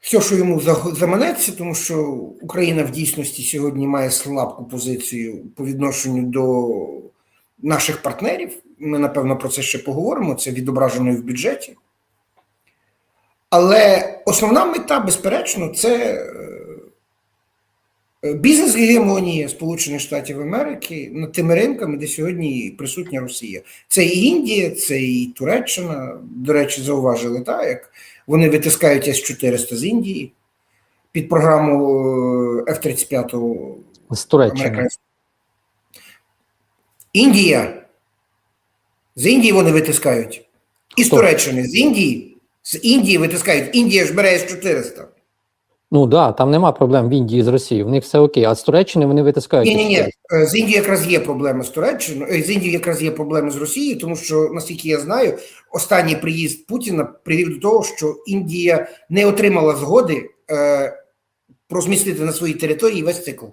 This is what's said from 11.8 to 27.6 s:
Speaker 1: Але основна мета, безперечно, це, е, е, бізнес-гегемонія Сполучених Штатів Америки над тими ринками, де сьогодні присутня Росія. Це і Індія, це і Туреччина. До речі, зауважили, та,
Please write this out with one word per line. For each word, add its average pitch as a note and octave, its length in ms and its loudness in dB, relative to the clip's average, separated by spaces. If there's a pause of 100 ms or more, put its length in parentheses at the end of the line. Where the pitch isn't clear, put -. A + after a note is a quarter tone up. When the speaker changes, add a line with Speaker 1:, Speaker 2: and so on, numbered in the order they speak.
Speaker 1:
Але F#3+ 640 6 (120)
основна A3+ 400 2
мета, D4+ 340 -2
безперечно, F#3+ 680 -2
це, A#3 280 0 (160)
е, - 120 -8 (2000)
е, D3 100 -2
бізнес-гегемонія G#3+ 1160 4
Сполучених D#3+ 520 -6
Штатів C#3+ 400 -8
Америки F3 720 -6
над D#3 180 -8
тими E3 240 2
ринками, G#3 420 -2
де D3+ 100 -8
сьогодні D#3 680 -6
присутня C#3 440 -8
Росія. A#2+ 400 -12 (260)
Це F#3+ 180 2
і F#3 200 0
Індія, A3 460 0
це C3+ 300 -4
і B2 240 -2 (100)
Туреччина. D#3+ 880 -4
До B2+ 300 -4
речі, C#3 280 0
зауважили, B2 600 -2
та, A#2+ 260 -2